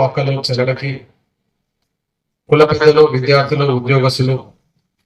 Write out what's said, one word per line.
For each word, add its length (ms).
అక్కలు, 280
చెల్లెలకి, 420
కుల 200
పెద్దలు, 320
విద్యార్థులు, 520
ఉద్యోగస్తులు, 580